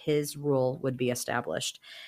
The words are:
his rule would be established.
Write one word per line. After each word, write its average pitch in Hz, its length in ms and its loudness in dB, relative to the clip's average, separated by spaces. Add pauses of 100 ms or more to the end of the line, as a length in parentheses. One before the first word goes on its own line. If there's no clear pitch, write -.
his 147 320 0
rule 135 460 2
would 131 140 0
be 123 140 2
established. - 680 -2 (300)